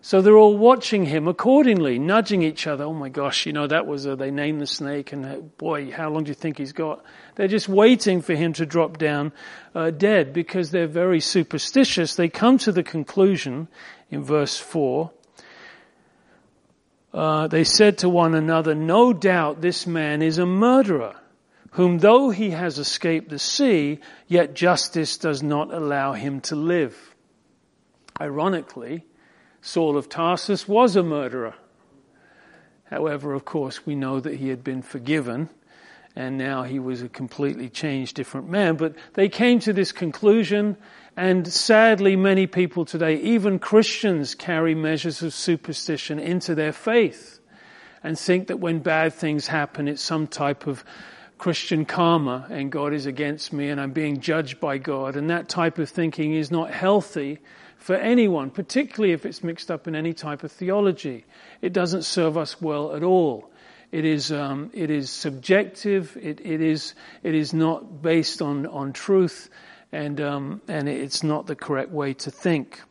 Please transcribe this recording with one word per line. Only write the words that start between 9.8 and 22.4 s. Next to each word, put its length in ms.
dead, 420
because 360
they're 180
very 340
superstitious. 960
They 120
come 320
to 140
the 100
conclusion 840
in 120
verse 340
four, 540
uh, 340
they 160
said 360
to 100
one 260
another, 400
"No 380
doubt 480
this 260
man 340
is 160
a 80
murderer, 680
whom 280
though 300
he 200